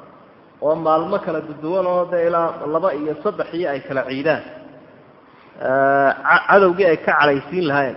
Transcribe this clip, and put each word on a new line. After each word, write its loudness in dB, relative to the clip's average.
oo 2
maalmo 0
kala -6
duwan -2
oo 0
dee 0
ilaa 0
laba 0
iyo -4
saddex -4
iyo -4
ay -4
kala -4
ciidaan, -2
eh, 2
ca-, 2
cadowgii 4
ay 4
ka -2
cadhaysiin 2
lahaayeen 0